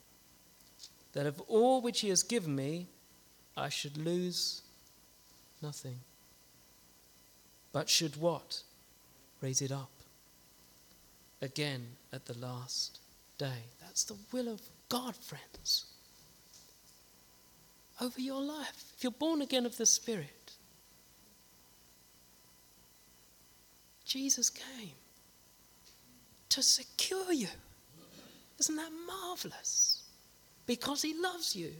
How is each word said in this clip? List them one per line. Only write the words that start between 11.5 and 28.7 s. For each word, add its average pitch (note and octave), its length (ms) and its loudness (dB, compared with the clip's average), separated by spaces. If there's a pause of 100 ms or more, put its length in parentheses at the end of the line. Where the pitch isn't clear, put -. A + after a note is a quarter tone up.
at C3+ 140 -10
the A#2+ 120 -10
last B2 600 -6 (380)
day." B2+ 280 -4 (140)
That's - 260 -2
the G#3 120 -8 (140)
will B3 160 -2
of A3 120 -6 (300)
God, B3 260 -2
friends, - 720 -4 (2250)
over B3 180 -4
your C4+ 220 -2
life. C#4+ 560 -6
If - 60 -6
you're B3+ 80 0
born D4+ 320 2
again B3+ 240 2
of - 100 -8
the A3+ 80 2
Spirit, - 680 0 (3500)
Jesus C4+ 460 2
came A3 460 -10 (1500)
to C4 140 4
secure F#4 680 2
you. B3 180 2 (1080)
Isn't D#4 160 2